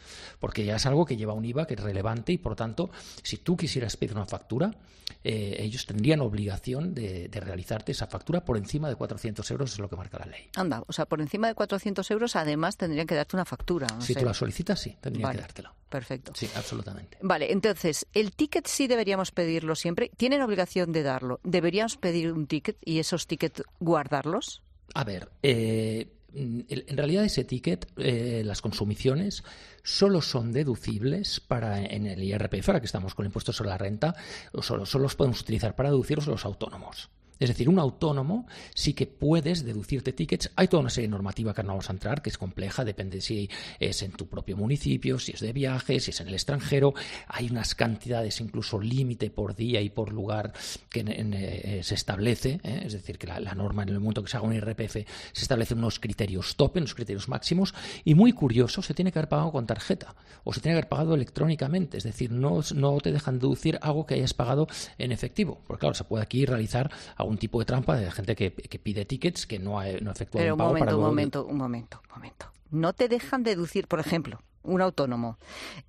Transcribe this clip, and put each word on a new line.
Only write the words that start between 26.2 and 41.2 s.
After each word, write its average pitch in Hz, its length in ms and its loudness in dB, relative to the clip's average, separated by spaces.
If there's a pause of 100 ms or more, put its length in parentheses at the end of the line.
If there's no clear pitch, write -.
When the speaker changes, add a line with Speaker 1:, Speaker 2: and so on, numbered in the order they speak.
Speaker 1:
mm, 120 360 -4
el, 127 200 -4
en 135 80 -4
realidad 160 280 4
ese 160 200 0
ticket, 165 420 -2 (100)
eh, 120 480 0
las 101 160 -2
consumiciones, 131 840 0 (400)
solo 196 360 6
son 117 300 0
deducibles 131 880 0
para, 107 440 0
en 104 220 -2
el 95 180 -4
I 98 80 0
R 101 160 0
P 101 100 0
F, 196 140 2
ahora 165 80 4
que 117 60 -6
estamos 92 280 -4
con 104 100 -4
el 98 40 -2
impuesto 107 240 -4
sobre 104 180 -2
la 95 80 -4
renta, 104 380 0 (360)
o 120 100 -4
solo, 104 240 -2
solo 135 160 2
los 139 120 2
podemos 127 280 2
utilizar 107 340 -2
para 139 140 2
deducirlos 139 360 2
los 120 200 -2
autónomos. - 640 -8 (300)
Es 127 80 4
decir, 120 200 2
un 185 120 8
autónomo 160 640 0 (280)
sí - 200 0
que - 140 0
puedes 156 560 2
deducirte 117 480 -2
tickets. - 420 -2
Hay 180 140 6
toda 156 140 6
una 123 60 2
serie 117 200 0
de - 20 0
normativa 101 420 -2